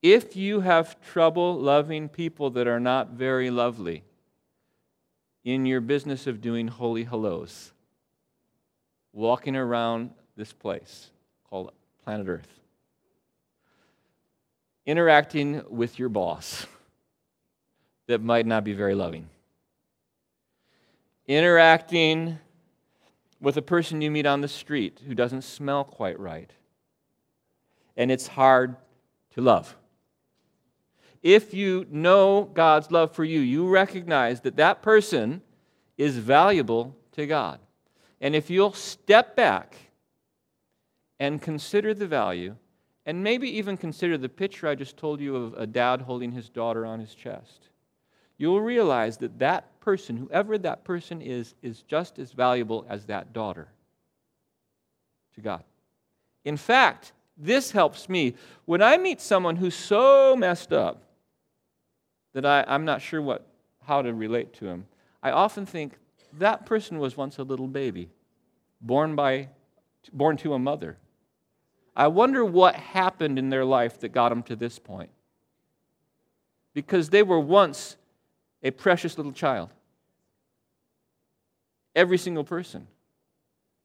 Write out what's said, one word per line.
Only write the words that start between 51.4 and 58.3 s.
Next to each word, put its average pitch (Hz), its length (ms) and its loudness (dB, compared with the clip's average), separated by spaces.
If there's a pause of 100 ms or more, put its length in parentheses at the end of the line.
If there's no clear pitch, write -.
is 113 220 -14
just 165 360 -6
as 131 140 -16
valuable 123 560 0
as 101 180 -12
that 104 280 -10
daughter 95 340 -8 (1700)
to 107 80 -20
God. 92 220 -8 (800)
In 147 120 -6
fact, 226 560 2 (240)
this 233 340 -2
helps 165 380 0
me. 160 260 0 (300)